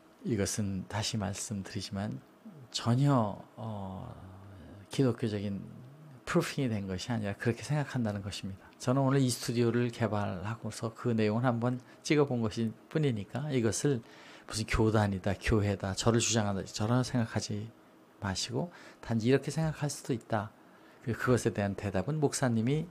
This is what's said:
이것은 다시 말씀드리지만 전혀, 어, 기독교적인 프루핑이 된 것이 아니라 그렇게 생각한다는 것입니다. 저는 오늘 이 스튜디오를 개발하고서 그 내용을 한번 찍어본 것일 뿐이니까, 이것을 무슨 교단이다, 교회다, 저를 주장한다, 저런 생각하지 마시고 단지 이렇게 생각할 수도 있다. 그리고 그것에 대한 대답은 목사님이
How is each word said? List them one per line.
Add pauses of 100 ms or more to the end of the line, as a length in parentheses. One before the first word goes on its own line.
(240)
이것은
다시
말씀드리지만 (520)
전혀, (180)
어, (760)
기독교적인 (640)
프루핑이
된
것이
아니라
그렇게
생각한다는
것입니다. (140)
저는
오늘
이
스튜디오를
개발하고서
그
내용을
한번 (220)
찍어본
것일 (180)
뿐이니까,
이것을 (460)
무슨
교단이다,
교회다,
저를
주장한다,
저런
생각하지 (520)
마시고 (300)
단지
이렇게
생각할
수도
있다. (520)
그리고
그것에
대한
대답은
목사님이